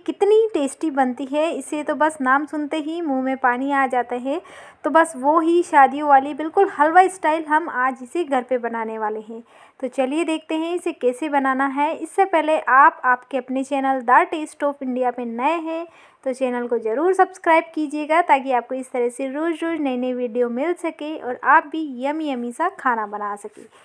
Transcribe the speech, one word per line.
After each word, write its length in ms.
कितनी 480
टेस्टी 380
बनती 340
है। 260
इसे 320
तो 120
बस 260
नाम 240
सुनते 340
ही 220
मुंह 220
में 140
पानी 340
आ 160
जाता 300
है। 240
तो 40
बस 280
वो 220
ही 240
शादियों 460
वाली 240
बिल्कुल 360
हलवा 400
स्टाइल 360
हम 240
आज 340
इसे 200
घर 200
पे 160
बनाने 380
वाले 240
हैं। 220
तो 100
चलिए 360
देखते 300
हैं 200
इसे 180
कैसे 360
बनाना 380
है। 280
इससे 300
पहले 340
आप, 460
आपके 320
अपने 260
चैनल 400
The 240
Taste 360
of 200
India 320
पे 120
नए 340
हैं 240
तो 100
चैनल 340
को 120
ज़रूर 340
सब्सक्राइब 500
कीजिएगा, 480
ताकि 300
आपको 240
इस 160
तरह 180
से 180
रोज़ 280
रोज़ 240
नई 180
नई 160
वीडियो 360
मिल 240
सके 440
और 280
आप 200
भी 160
यम्मी 320
यम्मी 220
सा 180
खाना 380
बना 280
सकें। 280